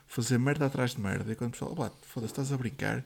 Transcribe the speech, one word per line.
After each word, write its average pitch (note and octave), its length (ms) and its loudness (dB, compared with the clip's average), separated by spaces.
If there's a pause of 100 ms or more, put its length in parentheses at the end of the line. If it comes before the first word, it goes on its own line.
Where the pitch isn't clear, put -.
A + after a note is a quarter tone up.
fazer A#2+ 320 2
merda C#3+ 260 4
atrás B2+ 280 2
de A2+ 100 -6
merda, G2 280 0
e A2+ 60 -4
quando A#2+ 140 -2
o - 20 -6
pessoal, C#3+ 240 -6
"Pá, B2 240 -2
foda-se, - 320 -8
estás C#3 180 -2
a C#3 60 2
brincar?" A2+ 500 -2